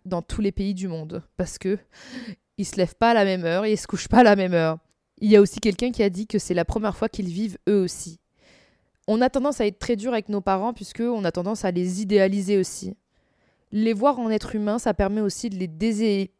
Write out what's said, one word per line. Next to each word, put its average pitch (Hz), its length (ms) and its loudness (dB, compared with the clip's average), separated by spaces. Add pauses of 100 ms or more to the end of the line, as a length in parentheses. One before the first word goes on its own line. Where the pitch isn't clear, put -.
dans 180 160 -4
tous - 200 -8
les 196 100 0
pays 196 240 -4
du 185 120 -6
monde 160 360 -10 (120)
parce - 220 -6
que 190 220 -4 (760)
ils 196 80 -6
se - 100 -10
lèvent 180 200 -2
pas 233 160 2
à - 40 4
la 208 100 4
même 185 200 -2
heure 175 200 0
et 214 60 0
ils 214 60 2
se - 100 -12
couchent - 200 -6
pas 233 120 6
à 247 40 10
la 208 120 8
même 185 180 2
heure. 160 240 2 (400)
Il 208 140 2
y 214 40 12
a 202 60 12
aussi - 180 2
quelqu'un 226 320 0
qui 220 120 0
a 202 60 4
dit 196 180 -4
que - 100 -2
c'est - 180 -2
la 170 100 2
première 208 320 -4
fois 226 120 -2
qu'ils 190 200 -6
vivent 190 280 -6 (100)
eux 202 120 4
aussi. 170 400 -6 (880)
On 214 140 0
a 254 80 4
tendance 269 320 -2
à 214 60 2
être 202 120 -6
très - 160 -2
dur 220 180 -4
avec 220 160 -4
nos 202 120 -2
parents 196 320 -2
puisque - 280 -12
on 233 240 -2
a 170 60 0
tendance 185 320 -6
à 190 80 0
les 180 300 -2
idéaliser 196 560 2
aussi. 185 380 -4 (760)
Les 226 220 0
voir 247 260 2
en 226 120 -4
être 214 240 -4
humains, 208 240 -2
ça 220 140 0
permet 202 280 -2
aussi 208 280 -4
de 196 80 -8
les 185 100 -4
désé-, 202 720 -2